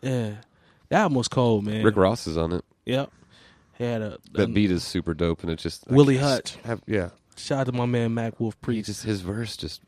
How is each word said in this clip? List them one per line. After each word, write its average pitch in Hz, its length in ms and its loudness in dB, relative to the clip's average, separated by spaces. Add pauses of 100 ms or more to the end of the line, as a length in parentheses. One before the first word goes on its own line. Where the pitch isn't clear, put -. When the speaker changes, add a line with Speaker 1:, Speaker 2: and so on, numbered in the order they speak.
Speaker 1:
Yeah. 123 300 -2 (580)
That 180 120 4
album 165 160 2
was 120 100 0
cold, 113 380 2
man. 107 180 -2
Speaker 2:
Rick 107 120 6
Ross 101 320 2
is 80 100 -4
on 82 160 0
it. 87 120 -4 (200)
Speaker 1:
Yep. 135 260 -4 (680)
He 120 80 -6
had 117 160 -2
a, 104 160 -8 (160)
Speaker 2:
That 107 120 2
Speaker 1:
um, 113 80 -2
Speaker 2:
beat 104 180 4
is 87 120 0
super 85 300 -4
dope, 82 280 0
and 82 100 -6
it 80 80 -4
just, - 300 -8
I 127 40 -2
Speaker 1:
Willie 139 240 8
Speaker 2:
just 139 100 0
Speaker 1:
Hutch. - 280 -2 (100)
Speaker 2:
have, 117 220 -6
yeah. 92 220 -2 (280)
Speaker 1:
Shout 135 240 -4
out 131 60 -2
to 127 40 -4
my 123 140 -2
man 117 280 0
Mac 113 260 -4
Wolf 113 160 -4
Speaker 2:
He - 100 -18
Speaker 1:
Priest. 110 220 -2
Speaker 2:
just, 104 160 -8
his 104 180 -2
verse 104 360 -6
just - 300 -10